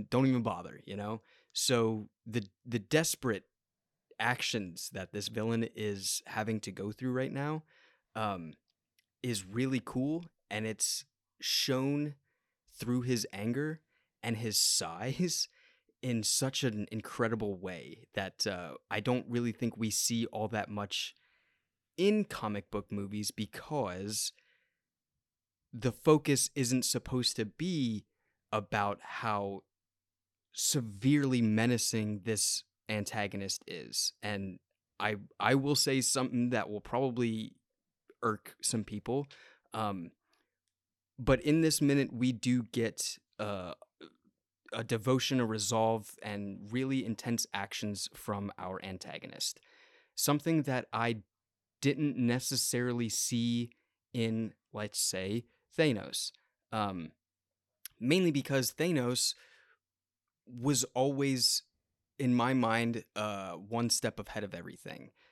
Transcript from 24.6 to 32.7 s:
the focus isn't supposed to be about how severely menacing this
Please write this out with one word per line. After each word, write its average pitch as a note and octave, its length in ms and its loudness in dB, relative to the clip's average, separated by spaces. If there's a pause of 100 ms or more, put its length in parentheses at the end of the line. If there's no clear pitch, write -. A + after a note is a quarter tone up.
the A#2 200 -2
focus D3 640 4
isn't B2+ 300 2
supposed - 500 0
to A2 100 0
be B2+ 600 -2 (460)
about G2+ 500 0
how G2+ 600 -4 (880)
severely B2+ 880 4
menacing A2 840 4
this - 380 0 (260)